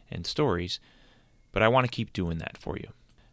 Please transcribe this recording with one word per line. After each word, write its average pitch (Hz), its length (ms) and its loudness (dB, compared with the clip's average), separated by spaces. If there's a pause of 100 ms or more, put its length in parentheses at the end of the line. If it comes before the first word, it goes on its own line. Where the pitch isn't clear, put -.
(100)
and 87 160 -8
stories, 90 520 0 (720)
but 98 100 2
I 113 60 8
want 123 180 6
to 120 40 0
keep - 220 -6
doing 85 260 0
that - 200 -8
for - 180 -8
you. - 120 -10 (440)